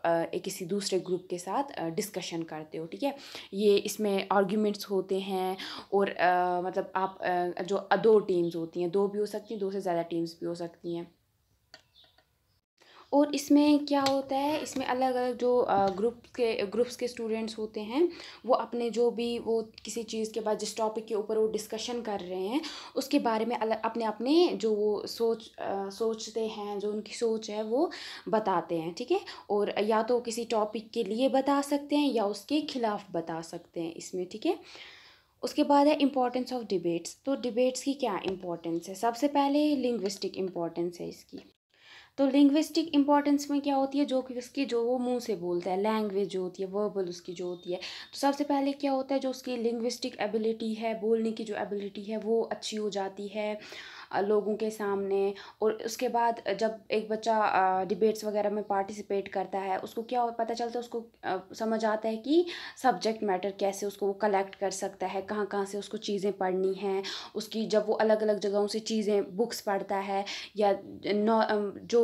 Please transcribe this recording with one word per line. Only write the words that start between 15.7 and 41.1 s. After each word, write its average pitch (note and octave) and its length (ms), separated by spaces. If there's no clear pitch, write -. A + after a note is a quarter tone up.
ग्रुप G3+ 340
के, A3+ 300
ग्रुप्स A3 300
के A#3+ 120
स्टूडेंट्स A3 500
होते G#3+ 240
हैं, C4+ 280
वो A#3+ 80
अपने A#3 360
जो A#3 220
भी A#3 280
वो A3 300
किसी A3 180
चीज़ A3 300
के A3+ 60
बाद G#3 180
जिस G3+ 200
टॉपिक A3 280
के A3+ 100
ऊपर G#3 220
वो A3 100
डिस्कशन A3 540
कर G#3 180
रहे F#3 280
हैं, C4+ 140
उसके C#4 240
बारे A3 260
में A#3 120
अलग, A3 240
अपने-अपने A3+ 640
जो G#3+ 260
वो G#3 340
सोच, A3+ 520
अ, G3 300
सोचते A3 580
हैं, G#3 320
जो G#3 120
उनकी G#3 220
सोच A3 360
है, G#3+ 140
वो A#3+ 280
बताते F#3+ 480
हैं, E3 160
ठीक B3 180
है। G4 100
और G3+ 300
या G#3+ 240
तो A#3+ 160
किसी A#3 260
टॉपिक A3 460
के A#3 120
लिए A3 260
बता C#4 320
सकते C#4+ 340
हैं D4 160
या G#3+ 140
उसके A#3+ 360
खिलाफ A3 500
बता E3 300
सकते E3+ 400
हैं E3 120
इसमें, F3+ 360
ठीक G#3+ 160
है। E4 140
उसके - 200
बाद C#4+ 240
है D4+ 100
importance B3+ 500
of B3+ 120
debates। F3 640
तो C4+ 100
डिबेट्स B3+ 480
की C#4 100
क्या A3+ 320
इंपॉर्टेंस E3+ 640
है? F#3+ 60
सबसे A#3 320
पहले C#4+ 480
लिंग्विस्टिक G3+ 640
इंपॉर्टेंस F3 640
है E3+ 100
इसकी। F#3 300